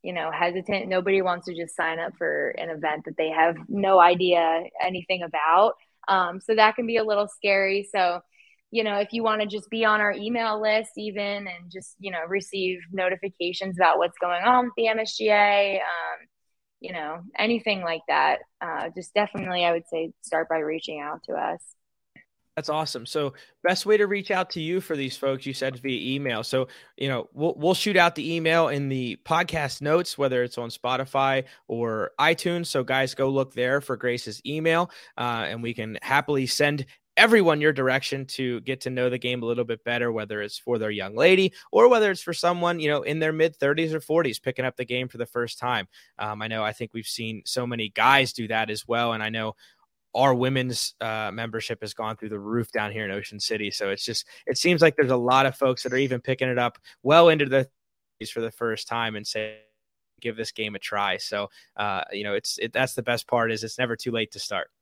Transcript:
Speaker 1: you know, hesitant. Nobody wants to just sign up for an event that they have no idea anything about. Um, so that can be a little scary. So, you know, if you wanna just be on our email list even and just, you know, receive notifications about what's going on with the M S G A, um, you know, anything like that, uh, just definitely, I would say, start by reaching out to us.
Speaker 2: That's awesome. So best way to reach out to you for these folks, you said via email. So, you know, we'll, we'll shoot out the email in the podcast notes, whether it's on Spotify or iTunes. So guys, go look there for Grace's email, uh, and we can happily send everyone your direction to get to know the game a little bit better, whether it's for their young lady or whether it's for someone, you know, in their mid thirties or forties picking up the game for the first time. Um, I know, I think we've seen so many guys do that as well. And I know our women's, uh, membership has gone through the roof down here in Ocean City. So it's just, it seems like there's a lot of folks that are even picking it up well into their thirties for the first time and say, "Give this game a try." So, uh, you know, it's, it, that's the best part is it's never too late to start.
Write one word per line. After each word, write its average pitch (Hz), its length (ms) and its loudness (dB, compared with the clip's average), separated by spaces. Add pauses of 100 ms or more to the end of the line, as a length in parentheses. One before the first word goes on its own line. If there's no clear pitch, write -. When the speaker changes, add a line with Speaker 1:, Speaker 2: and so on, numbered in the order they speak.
Speaker 1:
you 180 100 -8
know, 160 180 -4
hesitant. 180 560 -2
Nobody 185 340 2
wants 175 260 -2
to 180 80 -8
just 165 200 -10
sign 165 240 -2
up - 180 -6
for 151 320 -2
an - 200 -8
event 156 360 -4
that 160 120 -8
they 160 120 0
have 160 260 2 (120)
no 196 320 6
idea 170 640 6 (180)
anything 185 420 -2
about. 165 500 4 (340)
Um, 185 320 2
so 220 160 0
that 214 200 6
can 233 120 -4
be 233 100 0
a 220 60 2
little 208 240 0
scary. 196 680 0
So, 180 280 2 (500)
you 220 120 0
know, 202 160 0
if 208 120 -2
you 233 120 -2
wanna 214 240 2
just 202 220 -8
be 226 160 -2
on 214 140 4
our 208 120 2
email 220 500 -2
list 214 360 0
even 202 500 -6
and 175 240 -16
just, 185 280 -16
you 196 120 -10
know, 165 160 -6
receive 185 520 -4 (120)
notifications 185 840 -4
about 165 200 6
what's 175 200 0
going 175 260 -2
on 247 220 4
with 240 120 -8
the 226 100 2
M 220 120 2
S 220 180 -4
G 220 120 0
A, 202 480 4
um, 165 500 -6 (520)
you 185 140 -12
know, 160 280 -8 (160)
anything 214 440 0
like 165 260 -4
that, 147 320 2 (220)
uh, 165 340 -6
just 185 180 -14
definitely, 185 520 0
I 170 60 4
would 170 200 -2
say, 165 300 -6
start 160 260 -2
by 165 120 0
reaching 156 420 -6
out 151 220 -10
to - 100 -10
us. 165 260 -4 (960)
Speaker 2:
That's 156 140 -8
awesome. 151 360 -4
So 143 280 -4 (300)
best 180 220 2
way 214 120 6
to 202 100 4
reach 202 240 -4
out 185 200 0
to 180 80 -8
you 170 220 -2
for 170 140 -6
these 135 200 -4
folks, 135 300 -2
you 135 80 -6
said 131 240 -4
via 127 380 -4
email. 123 280 -2
So, 131 260 -2 (280)
you 135 100 -4
know, 127 240 -4
we'll, 156 240 -2
we'll 175 200 2
shoot 202 200 0
out 170 200 6
the 160 180 -4
email 165 360 2
in 139 200 -2
the 123 360 -4
podcast 160 540 -2
notes, 156 380 0
whether 127 240 2
it's 123 160 -4
on 117 120 -6
Spotify 135 720 0 (240)
or 113 520 -2
iTunes. 170 460 2
So 135 180 -2
guys, 131 300 0
go 135 160 0
look 135 240 -2
there 127 260 0
for 135 160 -4
Grace's 120 480 -6
email, 165 460 0 (300)
uh, 117 280 -2
and 113 140 -8
we 117 140 -6
can 110 260 -8
happily 139 460 0
send 147 400 0 (280)
everyone 190 460 6
your 151 120 4
direction 135 520 -2
to 123 360 -4
get 131 200 -6
to 127 80 -6
know 127 220 0
the 123 80 -4
game 123 240 -4
a - 20 -6
little 117 180 -2
bit 113 200 -6
better, 120 280 -2
whether 107 300 -6
it's 104 160 -8
for 120 220 -4
their 107 120 -2
young 101 240 -6
lady 185 380 4 (180)
or 233 160 8
whether 226 220 6
it's 185 120 -4
for 170 120 -6
someone, 175 460 0
you 151 100 0
know, 147 140 0
in 151 160 -2
their 156 140 0
mid 160 220 2
thirties 156 380 0
or 156 60 -4
forties 151 400 0
picking 127 260 -4
up 127 120 -4
the 127 80 -4
game 123 220 -4
for 117 120 -14
the 117 80 -2
first 120 320 -4
time. 120 280 -2 (300)
Um, 107 240 -6
I 110 60 -6
know, 110 160 -4
I 107 100 -2
think - 200 -10
we've 113 120 -8
seen 113 400 -8
so 123 220 -4
many 113 220 -6
guys 127 440 4
do 113 140 -6
that 110 240 -2
as 110 160 -8
well. 117 260 0
And 110 80 -4
I 110 80 -4
know 110 260 -6 (580)
our 131 200 6
women's, 127 680 -2
uh, 110 300 -4
membership 113 500 -8
has 107 120 -10
gone 110 240 -6
through 110 120 -12
the 104 100 -8
roof 110 320 -4
down 107 200 -4
here 110 140 -6
in 98 60 -6
Ocean 101 280 -8
City. 107 300 -4
So 98 200 -4
it's 101 160 -4
just, - 200 -4 (220)
it 127 100 -2
seems 170 240 2
like 160 140 6
there's 135 160 2
a 127 60 4
lot 127 280 4
of 131 100 0
folks 127 280 0
that 127 100 -4
are 127 40 0
even 127 240 0
picking 131 280 -2
it 123 80 0
up 120 200 0 (260)
well 165 260 8
into 151 160 4
their 131 200 2 (540)
thirties 110 120 -10
for 120 100 -6
the 113 100 -4
first 113 360 -4
time 117 280 -2
and 104 100 -8
say, 107 340 -8 (640)
"Give 113 140 -4
this 110 160 -6
game 107 240 -6
a 98 40 -8
try." 101 380 -2
So, 101 320 -6 (260)
uh, 101 360 -2
you 101 120 -6
know, 104 120 -2
it's, - 240 -4
it, 113 140 -4
that's 131 200 0
the 113 100 -6
best 120 240 -2
part 117 240 0
is 110 120 -4
it's 113 160 -10
never 117 160 -2
too 120 160 -6
late 113 200 -4
to - 80 -16
start. 92 300 -6 (120)